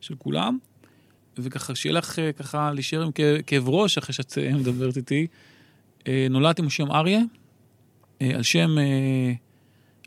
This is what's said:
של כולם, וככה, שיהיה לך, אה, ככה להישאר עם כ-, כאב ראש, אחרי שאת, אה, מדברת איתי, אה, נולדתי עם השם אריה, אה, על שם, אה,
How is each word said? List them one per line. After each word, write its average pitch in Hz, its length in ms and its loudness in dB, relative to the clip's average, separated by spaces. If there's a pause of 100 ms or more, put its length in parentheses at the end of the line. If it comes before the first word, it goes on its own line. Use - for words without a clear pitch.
של - 140 -12
כולם, 165 420 -2 (800)
וככה, 127 380 -8
שיהיה 151 180 -2
לך, 170 260 -2
אה, 160 140 0
ככה 151 400 -4
להישאר 143 280 -4
עם 160 140 -2
כ-, - 40 -4 (280)
כאב 131 220 2
ראש, 185 280 2
אחרי 135 160 -6
שאת, - 240 -6
אה, 139 160 0
מדברת 127 440 -2
איתי, 139 300 0 (800)
אה, 131 220 0
נולדתי 147 320 4
עם 160 60 0
השם 143 240 -2
אריה, 180 280 4 (1000)
אה, 131 140 2
על 120 80 -2
שם, 165 360 4
אה, 135 520 2 (760)